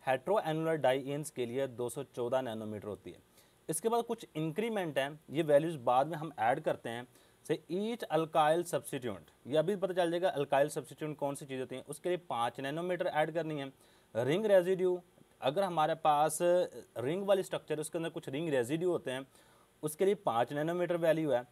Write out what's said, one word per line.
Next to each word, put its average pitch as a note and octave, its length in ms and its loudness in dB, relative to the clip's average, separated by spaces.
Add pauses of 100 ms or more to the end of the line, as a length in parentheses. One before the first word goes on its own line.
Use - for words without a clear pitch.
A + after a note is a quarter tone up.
heteroannular D#3+ 720 0
डाइईन्स C3+ 540 0
के B2 140 -4
लिए B2+ 240 -2
दो A#2+ 200 -6
सौ C#3 160 -8
चौदह B2 380 -2
नैनोमीटर G#2+ 440 -6
होती F#2 240 -10
है। - 160 -20 (420)
इसके E3 200 -2
बाद A#3 140 0
कुछ A#3 220 -6 (100)
इंक्रीमेंट E3 600 -2
हैं, C#3+ 220 -4 (100)
ये D3 140 -2
वैल्यूज D#3 400 4
बाद B2+ 240 4
में E3 100 -6
हम D#3 220 -8
ऐड B2+ 200 2
करते D#3 300 -4
हैं। A#2+ 180 -6 (380)
से E3+ 100 0 (160)
each G#3+ 320 -4 (100)
alkyl D#3+ 560 4
substituent, A#2+ 600 -6 (180)
ये C3 100 0
अभी E3 180 2
पता F#3 180 -2
चल E3+ 180 2
जाएगा F3 240 0
alkyl C#3+ 360 2
substituent D3 440 -8
कौन C#3+ 200 -4
सी D3 100 -12
चीज़ C3 140 -8
होती B2+ 160 -6
है। C3 140 -12
उसके D3+ 200 -6
लिए F3+ 80 0 (120)
पाँच A#2+ 300 -2
नैनोमीटर E3 480 -4
ऐड D#3 260 0
करनी D#3 260 -4
है। C3+ 120 -8 (440)
रिंग C#3+ 300 2
रेजिड्यू, F#3 540 4 (420)
अगर D3 220 0
हमारे D#3+ 320 2
पास D3+ 460 2
रिंग F3 840 0
वाली G3 160 4
स्ट्रक्चर D3+ 320 -6
है, D#3 60 -6
उसके D#3 160 -6
अंदर E3 120 -2
कुछ D#3 200 -10
रिंग D#3 200 -4
रेजिड्यू D3 420 0
होते C3+ 200 -2
हैं, C3+ 140 -6 (580)
उसके D3+ 220 0
लिए G3 100 4 (100)
पाँच A#2+ 280 2
नैनोमीटर E3+ 440 0
वैल्यू D#3+ 340 2
है। A#2+ 200 2